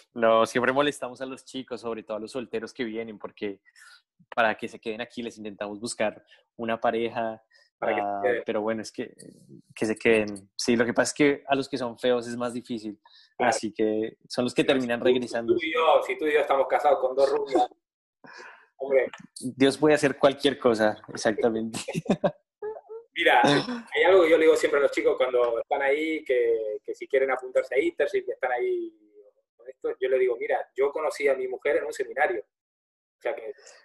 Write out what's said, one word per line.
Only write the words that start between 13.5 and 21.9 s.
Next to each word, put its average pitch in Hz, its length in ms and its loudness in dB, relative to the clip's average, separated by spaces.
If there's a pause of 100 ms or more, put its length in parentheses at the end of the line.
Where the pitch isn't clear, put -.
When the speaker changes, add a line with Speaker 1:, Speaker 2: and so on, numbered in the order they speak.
Speaker 1:
así 113 220 -2
que 110 440 0 (120)
son 123 160 -2
los 120 100 -4
que 151 100 4
Speaker 2:
Pero 143 100 4
Speaker 1:
terminan 120 240 -2
Speaker 2:
si - 20 -8
tú, 120 60 0
Speaker 1:
regresando. 120 480 2
Speaker 2:
si - 60 0
tú - 60 -4
y 160 80 -4
yo, 151 320 4
si 127 120 -4
tú 156 80 -2
y 147 80 0
yo 147 60 4
estamos 135 280 2
casados 139 320 2
con 131 140 0
dos 135 160 4
rubias, 135 380 0 (560)
Speaker 1:
<laughs> - 540 -20
Speaker 2:
hombre. 135 320 0 (300)
Speaker 1:
Dios 135 380 0
puede 151 160 4
hacer 143 240 0
cualquier 139 400 2
cosa, 107 420 2 (120)
exactamente. 113 640 -2 (160)